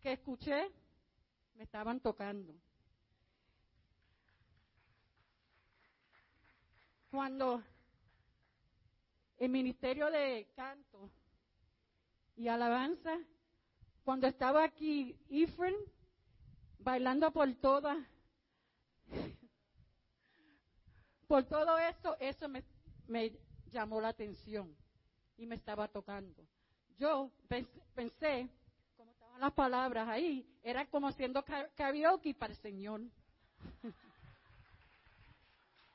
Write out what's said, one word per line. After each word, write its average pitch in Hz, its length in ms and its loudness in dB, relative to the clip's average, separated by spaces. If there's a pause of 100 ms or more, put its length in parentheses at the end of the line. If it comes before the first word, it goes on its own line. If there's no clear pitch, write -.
que 262 120 -2
escuché 277 540 -4 (840)
me 220 80 -20
estaban 220 380 -4
tocando. 202 520 -4 (4000)
Cuando 262 540 -2 (1700)
el 254 120 0
ministerio 262 600 0
de 269 460 0
canto 262 520 -14 (1300)
y 233 140 -4
alabanza, 254 680 0 (840)
cuando 262 240 2
estaba 269 380 6
aquí 302 520 -2 (140)
Efraín 339 460 2 (1040)
bailando 254 500 4
por 277 240 4
toda, 285 500 4 (3250)
por 269 180 6
todo 311 340 4
eso, 330 420 0
eso 277 280 -6
me, 262 140 -10 (460)
me 226 240 -2 (400)
llamó 220 280 -4
la 220 80 0
atención 208 680 -8 (640)
y 233 100 -14
me 233 100 -8
estaba 208 320 -6
tocando. 196 580 -12 (520)
Yo 277 340 0 (160)
pens-, 247 340 -6 (120)
pensé, 254 540 -2 (480)
como - 140 -20
estaban 247 300 -18
las 277 120 0
palabras 254 560 2
ahí, 269 380 -2 (160)
era 247 240 -4
como 285 220 0
haciendo 269 360 -2
ka-, 294 300 -6
karaoke 302 600 2
para 220 180 -6
el - 80 -14
Señor. 208 420 -8 (800)
<laughs> 226 100 -10 (2000)